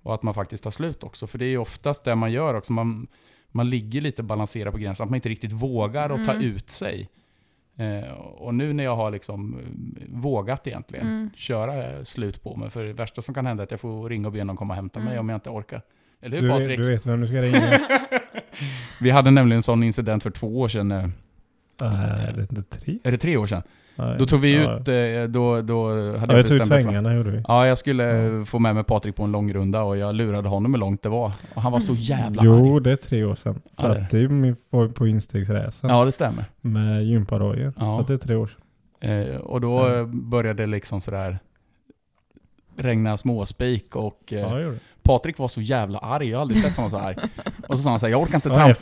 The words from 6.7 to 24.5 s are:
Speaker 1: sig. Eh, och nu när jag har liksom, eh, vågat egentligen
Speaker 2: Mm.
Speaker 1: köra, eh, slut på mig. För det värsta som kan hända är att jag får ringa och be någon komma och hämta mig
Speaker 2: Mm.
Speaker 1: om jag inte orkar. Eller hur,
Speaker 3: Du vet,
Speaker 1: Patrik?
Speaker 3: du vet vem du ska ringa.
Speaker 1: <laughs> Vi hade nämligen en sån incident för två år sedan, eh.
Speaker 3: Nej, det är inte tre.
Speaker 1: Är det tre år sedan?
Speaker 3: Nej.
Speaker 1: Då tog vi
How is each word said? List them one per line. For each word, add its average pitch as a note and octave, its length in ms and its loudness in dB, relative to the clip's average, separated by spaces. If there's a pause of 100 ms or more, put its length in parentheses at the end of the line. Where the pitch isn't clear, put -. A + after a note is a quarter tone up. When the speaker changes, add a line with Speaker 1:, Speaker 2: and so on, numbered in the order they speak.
Speaker 1:
sig. - 380 -8 (680)
Eh, G#2 420 -8
och - 360 -10
nu D3 180 -2
när C#3+ 120 -4
jag B2 120 -2
har A2 140 -2
liksom, G#2 480 -10
eh, - 500 -14
vågat B2 580 -4
egentligen - 400 -10
Speaker 2:
Mm. A3 280 -6
Speaker 1:
köra, B2 640 -6
eh, C#3 60 -12
slut G#2 380 -8
på A2+ 140 -12
mig. G#2+ 140 -8
För A2+ 140 -8
det G#2+ 80 -8
värsta A2+ 300 -10
som C3+ 120 -10
kan C3 120 -4
hända G#2+ 160 -4
är - 20 -8
att - 60 -10
jag A2+ 100 -8
får A2+ 280 -8
ringa A2 200 -4
och G2+ 40 -6
be G#2 120 -6
någon G2 120 -6
komma G2+ 160 -6
och F#2 40 -6
hämta F#2+ 240 -10
mig A2 80 -4
Speaker 2:
Mm. B2 120 -4
Speaker 1:
om A2 80 -4
jag A2+ 80 -4
inte - 140 -12
orkar. A2 320 -12 (380)
Eller B2+ 200 -8
hur, - 20 0
Speaker 3:
Du B2 60 4
vet, C3+ 140 4
Speaker 1:
Patrik? C3 160 -2
Speaker 3:
du A#2+ 120 0
vet A#2 160 0
vem A#2+ 140 0
du A#2 80 0
ska B2+ 140 0
ringa. B2+ 380 4
Speaker 1:
<laughs> - 0 - (1200)
Vi B2 100 4
hade C3+ 200 8
nämligen B2+ 260 8
en A#2 60 2
sån A#2 200 2
incident A2 400 0
för G#2+ 80 -6
två A2+ 300 -6
år A#2+ 80 0
sedan, G2+ 240 -2
eh. F#2+ 160 -2 (720)
Speaker 3:
Nej, G#2+ 540 -2
det G#2 60 -4
är G2+ 100 -4
inte G2+ 120 -6
tre. - 420 -8
Speaker 1:
Är B2+ 60 0
det B2 80 0
tre D#3+ 180 0
år G#2 100 0
sedan? F#2 160 -4 (340)
Speaker 3:
Nej. A#2+ 220 -4
Speaker 1:
Då C3+ 80 4
tog C#3 140 4
vi C#3+ 220 6